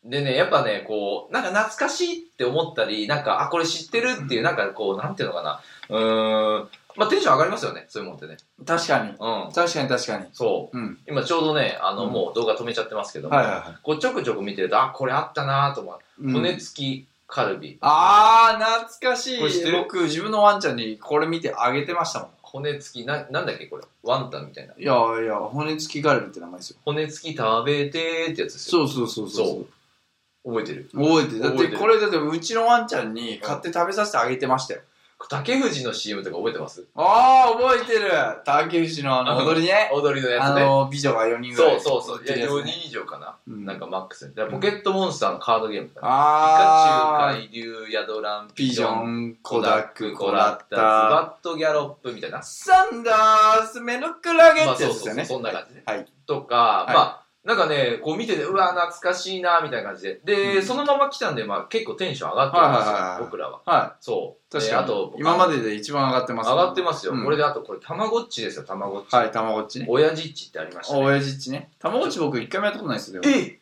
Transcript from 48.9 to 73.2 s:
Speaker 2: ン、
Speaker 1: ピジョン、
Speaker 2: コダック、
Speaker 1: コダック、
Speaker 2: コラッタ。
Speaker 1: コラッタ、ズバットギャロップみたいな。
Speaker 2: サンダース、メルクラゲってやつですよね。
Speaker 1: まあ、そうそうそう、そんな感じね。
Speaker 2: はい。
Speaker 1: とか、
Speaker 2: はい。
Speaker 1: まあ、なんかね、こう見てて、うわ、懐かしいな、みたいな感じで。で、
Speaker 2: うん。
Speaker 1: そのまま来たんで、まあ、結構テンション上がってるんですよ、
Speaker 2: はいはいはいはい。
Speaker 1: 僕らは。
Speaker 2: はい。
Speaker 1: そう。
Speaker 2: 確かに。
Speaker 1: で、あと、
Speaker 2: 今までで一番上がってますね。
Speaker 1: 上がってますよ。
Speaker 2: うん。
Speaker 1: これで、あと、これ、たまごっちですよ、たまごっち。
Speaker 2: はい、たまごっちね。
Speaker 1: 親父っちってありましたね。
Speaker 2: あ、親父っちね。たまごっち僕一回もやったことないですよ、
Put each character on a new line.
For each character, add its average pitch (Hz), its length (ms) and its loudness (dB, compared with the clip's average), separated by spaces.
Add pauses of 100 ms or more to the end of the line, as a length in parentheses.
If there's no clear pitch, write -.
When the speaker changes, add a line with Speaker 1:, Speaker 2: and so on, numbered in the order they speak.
Speaker 2:
ン、 113 80 -2
Speaker 1:
ピ 117 60 -4
ジ - 20 -6
ョ 117 280 -6
ン、 - 100 -20
Speaker 2:
コ 120 160 0
ダ 107 180 2
ッ 110 120 -2
ク、 104 220 -8
Speaker 1:
コ 98 200 -2
ダ 101 220 4
ッ - 20 -10
ク、 - 100 -18
Speaker 2:
コ 104 100 -6
ラ - 0 -
ッ - 0 -
タ。 - 0 -
Speaker 1:
コ 104 60 2
ラ 110 60 6
ッ 110 140 6
タ、 110 60 6
ズ 151 60 4
バ 160 260 0
ッ - 40 -20
ト 165 120 -6
ギ 156 80 -4
ャ 151 80 2
ロ 147 140 0
ッ - 20 -12 (140)
プ 123 100 -8
み 107 80 -12
た - 60 -10
い - 60 -8
な。 147 100 -10
Speaker 2:
サ 370 500 4
ン 233 120 -10
ダ 226 80 2 (500)
ー 220 60 -4
ス、 240 120 -12
メ 240 200 -4
ル 320 140 -6
ク - 180 -2
ラ 330 220 10
ゲ 311 80 4
っ - 20 4
て 285 60 2
や 127 40 2
つ - 60 -4
で - 120 2
す 110 140 -8
よ 107 80 -6
ね。 123 40 -4
Speaker 1:
ま 151 40 -4
あ、 - 40 -6
そ 127 120 -6
う - 0 -
そ - 0 -
う - 0 -
そ - 0 -
う、 - 0 -
そ - 0 -
ん 113 60 -6
な 104 80 -4
感 90 160 -8
じ 120 80 -20
ね。 - 100 -20
Speaker 2:
は 110 80 -4
い。 104 120 -8 (200)
Speaker 1:
と 143 160 -2
か、 120 140 -2
Speaker 2:
は 107 340 4
い。 117 40 2
Speaker 1:
ま - 60 8
あ、 - 220 0 (220)
な 131 100 0
ん - 20 2
か 175 100 2
ね、 131 340 0
こ 156 120 -6
う 170 40 -4
見 226 120 -6
て 185 80 0
て、 147 80 -4
う 180 100 -4
わ、 190 140 4
懐 175 240 -2
か 180 220 -2
し 185 240 -8
い - 20 -8
な、 175 220 2
み 143 80 -8
た 117 100 -4
い - 20 -10
な 104 60 -10
感 95 80 -12
じ 92 80 -16
で。 95 200 -8
で、 196 340 0
Speaker 2:
う - 20 4
ん。 - 20 -4
Speaker 1:
そ 254 140 -2
の 285 80 -2
ま 285 120 4
ま 277 140 2
来 - 80 -12
た 190 120 -4
ん 143 40 -4
で、 110 100 -4
ま 101 120 -4
あ、 - 80 -4
結 226 220 -4
構 - 80 -8
テ 185 140 -4
ン 143 60 -6
シ - 80 -10
ョ 76 60 -6
ン - 20 -4
上 92 60 -2
が 135 120 2
っ - 40 -4
て 175 80 4
る 151 80 8
ん 135 40 4
で 120 100 4
す 107 40 0
よ、 - 0 -
Speaker 2:
は 107 40 0
い - 40 0
は 101 40 0
い 92 40 0
は 92 60 -2
い 90 60 -6
は 90 40 -8
い。 - 60 -6
Speaker 1:
僕 - 120 -12
ら 78 140 -8
は。 - 140 -16
Speaker 2:
は 165 220 2
い。 - 140 -14
Speaker 1:
そ 98 380 -6
う。 - 140 -20
Speaker 2:
確 - 180 -2
か - 0 -
に。 - 0 -
Speaker 1:
で、 - 60 0
あ - 100 0
と、 98 320 -4
Speaker 2:
今 160 180 2
ま 180 120 6
で 147 100 0
で 110 160 -4
一 107 160 -10
番 139 160 0
上 127 140 0
が - 20 -6
っ - 60 -6
て 123 60 -6
ま 113 100 -4
す 117 60 0
ね。 131 40 4
Speaker 1:
上 180 120 4
が 180 60 -4
っ - 40 -12
て 180 80 -2
ま 165 100 -2
す - 100 -10
よ。 87 100 -4
Speaker 2:
う - 20 -4
ん。 113 80 -4
Speaker 1:
こ 139 60 -2
れ 151 60 2
で、 147 60 0
あ 143 80 2
と、 - 120 -8
こ 104 100 -14
れ、 95 80 -12
た 170 160 -12
ま 214 100 -2
ご 226 160 -2
っ - 60 -14
ち 117 140 -10
で 95 100 -6
す 90 60 -12
よ、 - 60 -14
た 95 120 -10
ま 101 100 -8
ご 101 140 -8
っ - 80 -20
ち。 - 40 -4
Speaker 2:
は 123 140 4
い、 - 60 -6
た 113 100 -2
ま 110 120 -2
ご 110 80 -2
っ - 40 -8
ち 127 140 -12
ね。 120 80 -8
Speaker 1:
親 151 260 4
父 160 140 -8
っ 139 40 -14
ち - 180 -18
っ - 20 -20
て 160 80 -12
あ 80 40 -8
り 87 80 -14
ま 87 120 -16
し - 40 -12
た 143 60 -4
ね。 135 80 2
Speaker 2:
あ、 - 20 2
親 139 160 4
父 139 100 -4
っ 135 80 -10
ち 127 120 -12
ね。 143 180 -10 (120)
た 170 100 -4
ま 233 80 0
ご 339 80 0
っ - 40 -4
ち 196 100 -8
僕 139 180 -2
一 110 100 -8
回 190 120 -6
も 208 60 -4
や 202 40 0
っ 202 40 -10
た - 40 -12
こ 202 60 -14
と 156 60 -6
な 113 40 -2
い 104 40 -6
で - 60 -12
す 92 80 -18
よ、 92 80 -10